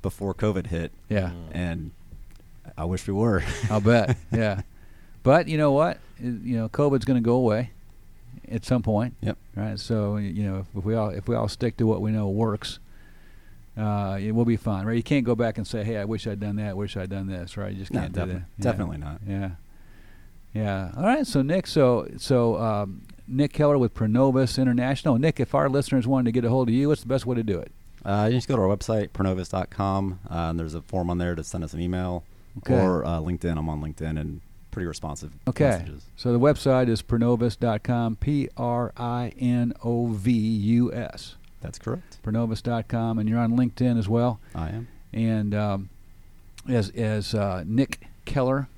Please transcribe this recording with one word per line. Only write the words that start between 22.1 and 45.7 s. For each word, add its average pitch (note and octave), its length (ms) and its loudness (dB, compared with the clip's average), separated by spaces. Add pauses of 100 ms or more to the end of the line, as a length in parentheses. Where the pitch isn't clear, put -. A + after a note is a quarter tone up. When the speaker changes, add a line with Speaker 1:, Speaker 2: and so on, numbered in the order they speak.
Speaker 2:
so, A#2+ 400 2
um, G#2 440 -2 (260)
Nick C#3 240 0
Keller D3 260 4
with A#2+ 160 2
Pronovus B2+ 640 4
International. C3 600 2
Nick, D#3 220 2
if C3 140 -2
our C#3+ 140 4
listeners C3+ 380 2
wanted C3 200 2
to A2+ 60 2
get B2 120 2
a A#2 40 4
hold B2+ 200 4
of A2+ 60 2
you, C#3 140 4
what's D3+ 140 2
the A#2+ 60 -12
best B2+ 180 0
way B2 80 0
to A#2 80 0
do G2+ 160 0
it? - 140 -8 (320)
Speaker 1:
Uh, G#2 260 2
you B2 60 4
just A#2+ 100 0
go C#3+ 80 0
to A2+ 80 4
our F#2+ 120 4
website, G#2+ 360 0
pronovus F#2 400 -2
dot F#2 180 -2
com, G2 520 -2 (100)
uh, F2 40 -8 (160)
and E2 80 -2
there's D#2+ 160 -6
a E2 80 -8
form F2 280 -4
on F2 80 0
there F2 160 0
to D#2+ 80 -6
send E2+ 220 -6
us D#2 100 -10
an D#2+ 60 -6
email F2+ 420 -2 (360)
Speaker 2:
Okay. F#2+ 220 2
Speaker 1:
or, F2+ 240 2
uh, E2 140 0
LinkedIn. E2 400 -2
I'm D#2 100 -2
on D2+ 140 -4
LinkedIn D#2 380 -6
and D#2 200 -6 (300)
pretty F2+ 160 -6
responsive D2+ 460 -8 (160)
Speaker 2:
Okay. - 220 2
Speaker 1:
messages. E2 340 -4 (120)
Speaker 2:
So B2 160 0
the A#2+ 60 4
website C3 500 4
is A2+ 140 2
pronovus A#2 560 0
dot A2+ 240 0
com, A#2 340 0
P C#3+ 400 0
R A#2+ 400 -2
I A#2+ 420 -4
N A#2+ 340 2 (100)
O A#2+ 240 0
V G#2+ 260 0
U A2+ 600 4
S. - 400 -10 (260)
Speaker 1:
That's - 200 -12
correct. - 420 -8
Speaker 2:
Pronovus A2 400 -2
dot A#2 240 -2
com, A2+ 320 0
and G#2+ 100 0
you're A2+ 120 2
on A#2 160 4
LinkedIn B2 420 2
as G2+ 100 0
well. A#2 300 2 (160)
Speaker 1:
I E2 140 -4
am. A#2 200 -8 (240)
Speaker 2:
And, A2 420 0
um, G2+ 340 -2 (800)